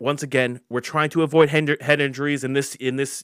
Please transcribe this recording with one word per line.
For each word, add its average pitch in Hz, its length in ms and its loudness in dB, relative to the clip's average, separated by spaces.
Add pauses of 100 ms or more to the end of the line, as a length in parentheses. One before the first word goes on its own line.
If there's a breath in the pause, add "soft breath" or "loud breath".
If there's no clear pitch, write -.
Once 143 240 -2
again, 127 440 0
we're 120 120 -4
trying 151 300 -2
to 165 120 0
avoid 156 280 6
hen-, 151 300 2
head 147 200 2
injuries 139 420 -2
in 131 120 -2
this, 139 200 -2
in 127 220 -4
this 139 280 -4